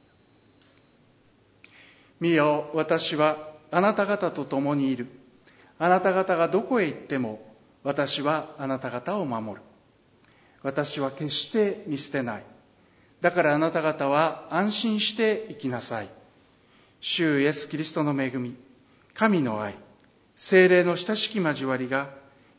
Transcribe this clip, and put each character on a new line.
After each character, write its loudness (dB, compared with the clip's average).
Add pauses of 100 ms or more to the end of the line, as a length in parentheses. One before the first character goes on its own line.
(2250)
「見 2
よ、 4
私 0
は 2 (180)
あ 2
な 4
た 0
方 -2
と -6
共 -2
に 0
い -2
る。 -8 (720)
あ 2
な 6
た 2
方 2
が 2
ど 0
こ 0
へ 0
行 -6
っ -14
て -4
も、 -4 (440)
私 -2
は -2
あ -8
な -4
た -8
方 -6
を -4
守 -6
る。 -20 (1000)
私 -4
は -2
決 -8
し -4
て 0
見 -4
捨 -10
て -2
な -8
い。 -16 (760)
だ 4
か 0
ら 4
あ 2
な 2
た -2
方 0
は 0
安 0
心 -2
し -2
て 0
生 -10
き -6
な -4
さ -6
い。」 -10 (920)
主 0
イ 4
エ 4
ス -4
キ -8
リ -4
ス -6
ト -2
の 0
恵 -2
み、 -6 (580)
神 4
の -2
愛、 -6 (580)
聖 6
霊 8
の 2
親 -2
し -2
き -4
交 0
わ 0
り -4
が、 -2 (480)